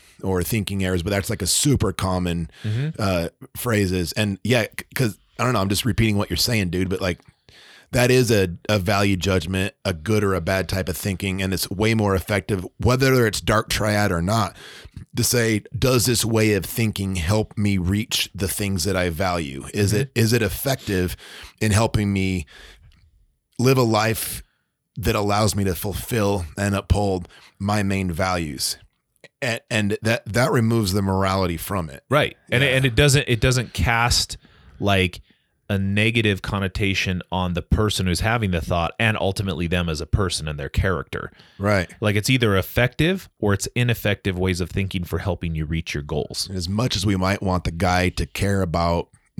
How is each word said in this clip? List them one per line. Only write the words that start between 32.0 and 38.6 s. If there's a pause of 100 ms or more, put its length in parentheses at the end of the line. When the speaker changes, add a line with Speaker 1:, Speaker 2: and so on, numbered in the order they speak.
Speaker 2:
Right. (160)
And
Speaker 1:
Yeah.
Speaker 2:
it,
and
it
doesn't,
it
doesn't
cast, (420)
like, (460)
a
negative
connotation
on
the
person
who's
having
the